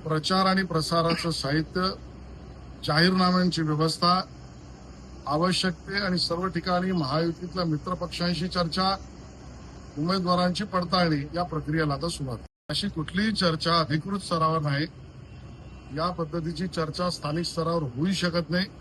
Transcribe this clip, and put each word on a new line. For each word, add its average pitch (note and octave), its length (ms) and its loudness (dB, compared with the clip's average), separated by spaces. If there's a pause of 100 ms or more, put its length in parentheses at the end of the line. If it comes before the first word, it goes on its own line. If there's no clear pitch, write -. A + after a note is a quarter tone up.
प्रचार D#3+ 420 2
आणि F#3+ 180 4
प्रसाराचं E3 680 2
साहित्य, D#3 500 0 (1040)
जाहीरनाम्यांची F3+ 760 6
व्यवस्था, D#3+ 600 4 (1040)
आवश्यक F3 460 2
ते G3 320 -4
आणि F3+ 120 2
सर्व F3 300 0
ठिकाणी F3+ 440 0
महायुतीतल्या E3 720 0
मित्रपक्षांशी E3+ 840 -2
चर्चा, F#3 480 2 (1040)
उमेदवारांची F3+ 640 2
पडताळणी F3 720 2
या F3 80 0
प्रक्रियेला D#3 500 0
आता D3 160 -2
सुरुवात. C3 280 -6 (320)
अशी D3+ 180 -2
कुठलीही F#3 440 0
चर्चा E3 480 2
अधिकृत D#3+ 400 0
स्तरावर D#3+ 400 2
नाही. D3 280 0 (1120)
या E3 120 0
पद्धतीची E3+ 580 -4
चर्चा F3 420 -2
स्थानिक E3 360 -2
स्तरावर E3 380 0
होऊ C#3 280 0
शकत E3+ 380 0
नाही. F3+ 160 2 (160)